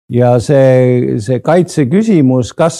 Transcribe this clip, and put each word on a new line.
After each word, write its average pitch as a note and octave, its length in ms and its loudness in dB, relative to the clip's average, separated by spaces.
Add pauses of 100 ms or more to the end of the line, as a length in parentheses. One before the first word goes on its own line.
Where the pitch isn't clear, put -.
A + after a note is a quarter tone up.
(100)
Ja B2 240 2 (100)
see, C3 720 2 (100)
see B2+ 160 -4
kaitseküsimus, D#3 1120 0
kas E3 280 -2